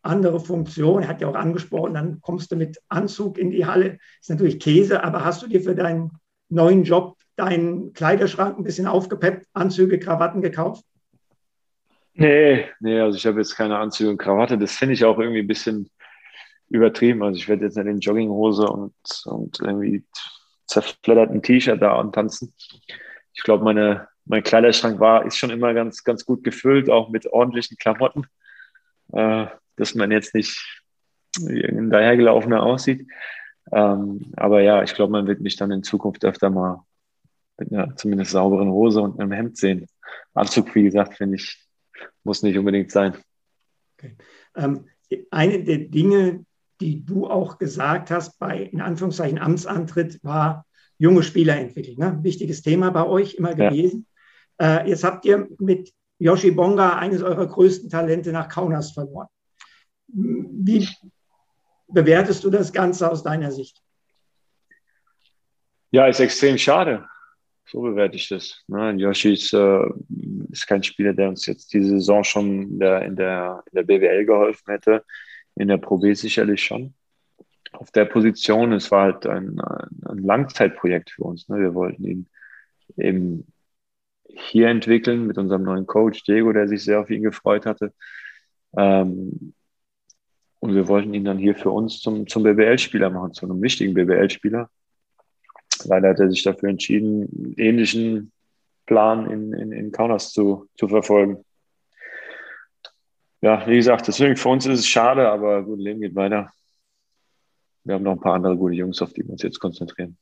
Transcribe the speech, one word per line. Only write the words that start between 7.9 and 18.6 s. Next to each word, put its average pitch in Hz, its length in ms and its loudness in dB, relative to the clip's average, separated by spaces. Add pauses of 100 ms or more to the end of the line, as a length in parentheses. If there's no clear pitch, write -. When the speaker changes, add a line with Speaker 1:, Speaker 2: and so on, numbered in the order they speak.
Speaker 1:
Kleiderschrank 196 640 0
ein 196 60 -6
bisschen 190 240 -6
aufgepeppt, - 640 -2
Anzüge, 185 480 0
Krawatten 190 420 -2
gekauft? 175 420 -6 (1300)
Speaker 2:
Nee, 147 520 6 (140)
nee, 113 180 0
also 110 180 2
ich 101 100 -4
habe 107 120 2
jetzt 104 160 -4
keine 107 240 -2
Anzüge 107 320 -2
und 101 80 -4
Krawatte. 110 400 2
Das 101 140 -2
finde 135 220 0
ich 113 100 2
auch 110 160 4
irgendwie 113 200 0
ein 101 80 -4
bisschen 107 400 -4 (800)
übertrieben. 113 540 4
Also 98 160 -2
ich - 100 -10
werde 104 160 0
jetzt 104 120 -4
nicht 101 100 -4
in 104 140 -4
Jogginghose 104 680 0